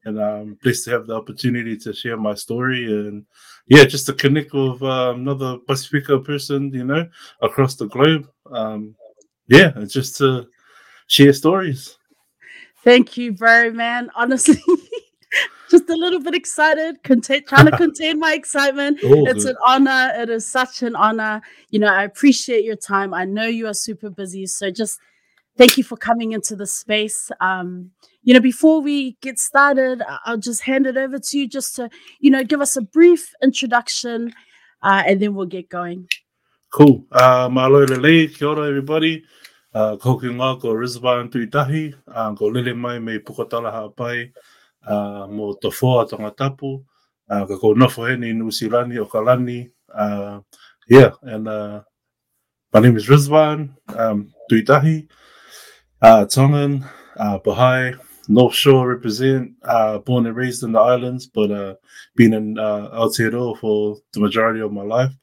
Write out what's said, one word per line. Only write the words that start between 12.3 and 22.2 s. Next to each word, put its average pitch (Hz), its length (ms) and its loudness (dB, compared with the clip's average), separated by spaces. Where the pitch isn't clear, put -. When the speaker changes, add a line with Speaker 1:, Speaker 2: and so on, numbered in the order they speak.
Speaker 2:
Thank 247 320 4
you, 240 160 -8
bro, 226 400 4
man. 233 420 -6
Honestly, 254 520 2
<laughs> - 1040 -4
just - 200 6
a 339 60 -2
little 349 240 -4
bit 294 140 -6
excited, 311 680 -2
contain-, 269 440 0
trying 277 200 8
to 311 100 2
Speaker 1:
<laughs> - 0 -
Speaker 2:
contain 320 420 -2
my 311 160 -2
excitement. 285 680 -4
Speaker 1:
All 147 240 6
Speaker 2:
It's 208 160 -2
Speaker 1:
good. 262 80 -2
Speaker 2:
an - 40 -8
honor. 262 500 4
It 233 140 -6
is 226 160 -6
such 254 360 -4
an 233 120 -6
honor. 220 480 -2
You 208 100 0
know, 208 80 2
I 196 160 2
appreciate 233 600 2